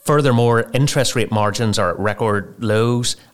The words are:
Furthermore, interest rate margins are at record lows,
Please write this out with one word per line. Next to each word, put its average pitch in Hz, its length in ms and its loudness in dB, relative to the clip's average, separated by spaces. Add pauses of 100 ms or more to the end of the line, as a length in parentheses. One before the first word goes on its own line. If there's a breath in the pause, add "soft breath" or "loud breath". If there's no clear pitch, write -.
Furthermore, 120 720 2
interest 135 420 0
rate 113 160 -2
margins 104 460 0
are 92 140 0
at 85 80 -6
record 104 600 -2
lows, 120 580 0 (160 loud breath)